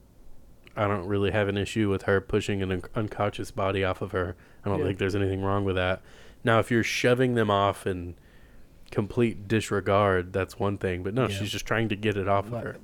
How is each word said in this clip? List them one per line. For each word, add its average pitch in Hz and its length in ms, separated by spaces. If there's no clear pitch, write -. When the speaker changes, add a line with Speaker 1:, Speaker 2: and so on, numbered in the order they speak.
Speaker 1:
I 107 120
don't 98 200
really 101 240
have 104 160
an 98 100
issue 101 320
with 95 140
her 98 180
pushing 101 400
an 92 100
un-, 92 120
unconscious 104 560
body 98 340
off 92 200
of 92 80
her. 90 240
I 104 60
don't 98 100
Speaker 2:
Yeah. 92 60
Speaker 1:
think 95 140
there's 95 160
anything 95 260
wrong 98 240
with 95 100
that. 92 280
Now, 113 160
if 113 100
you're 117 140
shoving 123 500
them 110 160
off 101 380
in 90 260
complete 101 560
disregard, 98 840
that's 95 260
one 101 180
thing. 90 260
But 98 120
no, 131 80
Speaker 2:
Yeah. 98 120
Speaker 1:
she's 104 160
just - 140
trying 110 240
to 101 60
get 104 200
it 98 120
off 101 220
Speaker 2:
Like, 117 160
Speaker 1:
of - 80
her. - 100